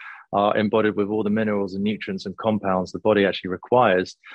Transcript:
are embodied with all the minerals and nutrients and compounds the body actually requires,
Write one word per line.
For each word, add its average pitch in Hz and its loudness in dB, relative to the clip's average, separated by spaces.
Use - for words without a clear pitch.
are 101 2
embodied 107 2
with 101 0
all 107 -2
the 104 -2
minerals 104 -2
and 98 -4
nutrients 101 -6
and 92 -10
compounds 98 0
the 92 -10
body 104 4
actually 90 -2
requires, 95 2